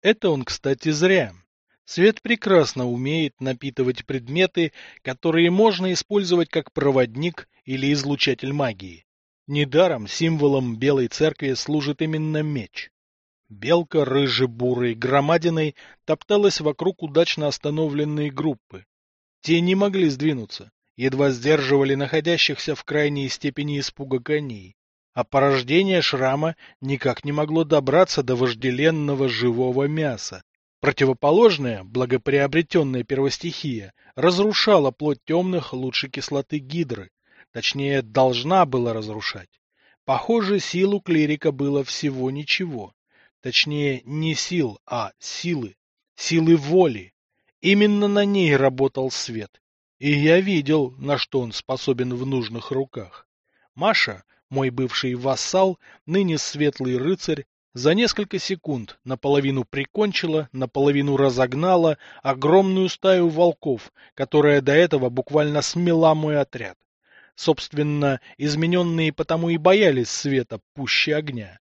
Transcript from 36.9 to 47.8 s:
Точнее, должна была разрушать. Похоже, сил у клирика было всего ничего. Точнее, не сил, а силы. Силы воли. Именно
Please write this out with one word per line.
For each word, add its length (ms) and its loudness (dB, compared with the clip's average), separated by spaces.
Точнее, 520 -2
должна 640 2
была 260 -2
разрушать. 560 -8
Похоже, 540 0
сил 340 0
у 80 -4
клирика 500 0
было 320 -2
всего 460 -4
ничего. 640 -6
Точнее, 640 -2
не 300 -4
сил, 500 -4
а 320 -8
силы. 580 -8
Силы 420 4
воли. 560 2
Именно 460 4